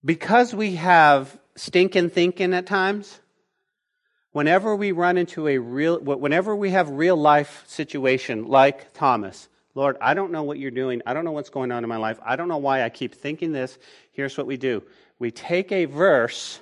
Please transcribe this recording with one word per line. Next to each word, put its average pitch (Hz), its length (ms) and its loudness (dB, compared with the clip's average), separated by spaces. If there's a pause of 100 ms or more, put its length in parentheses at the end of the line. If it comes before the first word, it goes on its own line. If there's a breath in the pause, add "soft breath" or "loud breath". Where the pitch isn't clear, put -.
Because 220 480 2
we 202 220 -4
have 151 640 6 (160)
stinking 180 540 2
thinking 180 440 0
at 180 120 -4
times, 202 560 -4 (1120)
whenever 185 420 2
we 202 160 -2
run 180 260 2
into 170 300 -4
a 139 120 0
real, 143 380 -2
wh-, 139 220 -4
whenever 170 340 0
we 202 180 -4
have 180 180 0
real 160 260 2
life 147 520 2
situation 131 800 -4
like 139 440 4
Thomas, 110 540 -4 (260)
"Lord, 135 280 -2
I 127 120 2
don't 180 200 -4
know 156 100 -6
what 143 160 -8
you're 135 120 -8
doing. 127 340 -6
I 123 80 -4
don't 160 100 -6
know 165 80 -6
what's 147 180 -10
going 127 220 -6
on 120 140 -6
in 113 40 -8
my 113 60 -6
life. 110 260 -4
I 120 140 -4
don't 170 140 -6
know 160 80 -4
why 135 260 0
I 117 60 -2
keep - 260 -10
thinking 156 380 -8
this." 131 240 -6 (340 soft breath)
Here's 139 260 -8
what 139 80 -6
we 131 120 -6
do. 120 260 -4 (360 soft breath)
We 120 120 -4
take 185 400 -4
a 185 140 0
verse 143 760 0